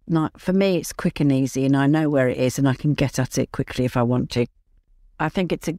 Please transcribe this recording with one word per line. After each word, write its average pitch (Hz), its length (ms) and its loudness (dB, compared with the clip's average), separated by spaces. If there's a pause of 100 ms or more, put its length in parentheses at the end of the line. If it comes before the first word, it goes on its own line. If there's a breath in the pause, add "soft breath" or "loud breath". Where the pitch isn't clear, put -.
not, 160 320 -2
for - 140 -4
me, 190 280 2
it's - 120 -8
quick - 300 -4
and 147 100 4
easy, 135 320 0
and 139 140 2
I 139 100 2
know 151 220 2
where 131 180 2
it 120 100 -2
is 127 220 0
and 139 80 2
I 131 60 2
can 147 200 0
get 135 260 -2
at - 180 -2
it 123 160 -2
quickly - 320 -4
if 123 100 -2
I 123 80 2
want 123 280 -2
to. 120 160 0 (720)
I 156 100 -2
think 185 220 -2
it's - 160 -6
a 170 120 -4